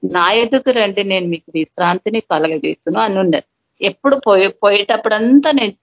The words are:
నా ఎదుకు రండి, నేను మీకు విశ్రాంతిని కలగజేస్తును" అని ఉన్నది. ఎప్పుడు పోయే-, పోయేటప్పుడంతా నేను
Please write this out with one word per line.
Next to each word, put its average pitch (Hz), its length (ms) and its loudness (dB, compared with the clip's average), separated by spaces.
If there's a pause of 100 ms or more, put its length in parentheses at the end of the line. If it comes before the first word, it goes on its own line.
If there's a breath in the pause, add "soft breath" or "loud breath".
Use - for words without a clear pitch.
నా 180 280 -2
ఎదుకు 233 380 0
రండి, 202 340 -2
నేను 190 220 -2
మీకు 170 280 -6
విశ్రాంతిని 180 680 -4
కలగజేస్తును" 160 800 -4
అని 202 180 -2
ఉన్నది. 175 300 0 (320)
ఎప్పుడు 269 360 0
పోయే-, 196 460 2
పోయేటప్పుడంతా 220 880 2
నేను 233 320 -2